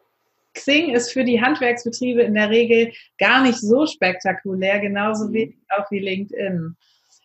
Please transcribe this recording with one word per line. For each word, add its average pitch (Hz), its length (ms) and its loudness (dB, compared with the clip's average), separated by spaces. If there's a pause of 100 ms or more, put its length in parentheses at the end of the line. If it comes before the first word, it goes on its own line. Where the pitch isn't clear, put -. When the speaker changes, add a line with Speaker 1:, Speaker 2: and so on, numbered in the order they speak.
(540)
Speaker 1:
Xing 294 360 0
ist 240 220 -2
für 262 100 0
die 240 180 2
Handwerksbetriebe 240 840 0
in 208 120 2
der 214 160 0
Regel 226 420 2 (240)
gar 233 260 4
nicht 247 180 2
so 240 260 2
spektakulär, 190 920 -2
genauso 208 480 -4
Speaker 2:
Mhm. 202 40 -6
Speaker 1:
wenig 220 240 -4 (120)
auch 202 240 -4
wie 202 80 -4
LinkedIn. 190 760 -6 (480)